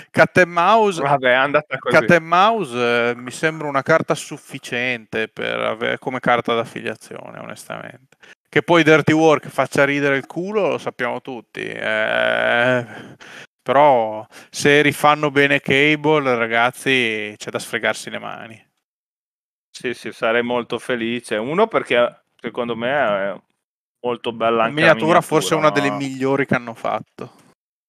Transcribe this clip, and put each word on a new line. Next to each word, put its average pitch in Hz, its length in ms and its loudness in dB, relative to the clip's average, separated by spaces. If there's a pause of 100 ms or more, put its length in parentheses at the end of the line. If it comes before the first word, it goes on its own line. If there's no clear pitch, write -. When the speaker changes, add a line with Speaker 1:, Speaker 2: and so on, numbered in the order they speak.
Speaker 1:
Cat - 280 2
and 175 120 4
Mouse, 185 520 2
Speaker 2:
Vabbè, 139 280 2
è 123 40 4
andata 139 440 0
così. 127 160 -2
Speaker 1:
Cat 123 180 4
and 165 140 4
Mouse, 131 840 2
eh, 120 80 -2
mi 123 140 -12
sembra 160 360 -4
una 139 140 -2
carta 160 340 2
sufficiente 123 1120 -6
per 117 320 -6
ave-, 117 400 -2
come 127 220 -8
carta 120 320 0
d'affiliazione, 117 840 -8
onestamente. 110 760 -16 (320)
Che - 140 -2
poi 170 220 2
Dirty 160 280 4
Work 156 380 2
faccia 143 340 0
ridere 143 320 0
il 131 100 -4
culo, 185 440 -4
lo 127 80 -4
sappiamo 123 420 -8
tutti, - 460 -12
eh... 117 1200 0 (760)
però 123 640 4 (240)
se 143 320 4
rifanno 147 500 2
bene 143 280 2
Cable, 147 800 2
ragazzi, 117 1000 0
c'è - 140 -14
da 113 100 -6
sfregarsi 110 500 -4
le 107 100 -10
mani. 110 460 -14 (1040)
Speaker 2:
Sì, - 240 -8
sì, 117 200 -12
sarei 117 300 0
molto 120 360 -4
felice. 117 560 -6
Uno 151 320 0
perché 123 540 0 (180)
secondo 117 380 -8
me 117 120 -4
è 104 460 -2 (680)
molto 120 260 -4
bella 113 260 0
Speaker 1:
La 113 80 2
Speaker 2:
anche 143 160 -2
la 165 120 6
Speaker 1:
miniatura 165 280 2
forse 156 320 -2
è 156 40 0
Speaker 2:
miniatura, 151 240 2
Speaker 1:
una 139 80 -2
delle 139 160 -4
Speaker 2:
no? 135 60 -6
Speaker 1:
migliori 135 340 0
che - 100 -4
hanno 120 200 -8
fatto. - 560 -8 (580)